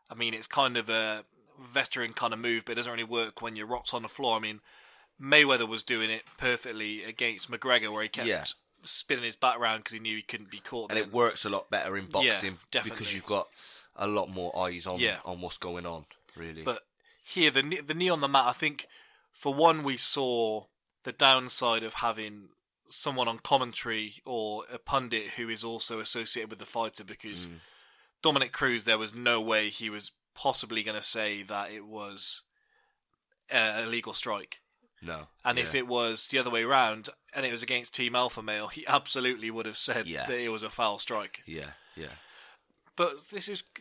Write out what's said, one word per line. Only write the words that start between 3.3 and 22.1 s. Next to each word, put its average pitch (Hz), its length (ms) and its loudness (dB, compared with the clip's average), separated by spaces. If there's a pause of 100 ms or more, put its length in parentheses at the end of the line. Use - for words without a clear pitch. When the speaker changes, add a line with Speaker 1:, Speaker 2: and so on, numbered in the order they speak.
Speaker 1:
when 113 140 -6
you're 107 100 -8
rocked 120 260 -2
on 120 100 -2
the 110 60 -8
floor. 120 280 0
I 110 40 0
mean, 107 200 -6 (600)
Mayweather 135 460 8
was 110 160 -2
doing 110 280 2
it 110 120 -2 (160)
perfectly 110 640 -2
against 113 480 -4
McGregor, 117 420 2
where 107 120 -2
he 113 40 -4
kept 120 200 -2
Speaker 2:
Yeah. 87 160 2 (380)
Speaker 1:
spinning - 420 0
his 113 100 -2
back 123 240 2
round 113 240 2
'cause 107 100 -8
he 113 60 -8
knew 110 160 -4
he 110 80 -6
couldn't 107 280 -10
be 104 100 -14
caught 113 300 -6
Speaker 2:
And 107 80 2
Speaker 1:
then. 107 80 2
Speaker 2:
it 98 60 -14
works 117 340 4
a - 20 -2
lot 98 220 -2
better 98 260 0
in 98 80 -4
Speaker 1:
Yeah, 90 60 -16
Speaker 2:
boxing 98 480 2 (120)
Speaker 1:
definitely. 113 200 0
Speaker 2:
because 104 240 -4
you've 95 100 -10
got 98 240 0 (480)
a 101 100 -2
lot 104 220 0
more 92 300 -6
eyes 90 280 -2
on, 90 140 -2
Speaker 1:
Yeah. 107 240 2
Speaker 2:
on 90 160 -8
what's 90 160 -6
going 87 300 -6
on, 82 180 -10 (320)
really. 80 260 -12
Speaker 1:
But 117 240 -4 (380)
here, 160 260 4
the 135 120 4
kne-, 151 240 -4
the 156 80 -2
knee 180 160 2
on 160 100 2
the 139 80 2
mat, 139 160 6
I 123 80 4
think, 151 340 -4 (460)
for 139 220 -2
one, 156 300 6
we 135 120 0
saw 117 680 2 (380)
the 127 80 -8
downside 127 680 4
of 110 120 -6
having 107 560 -4 (400)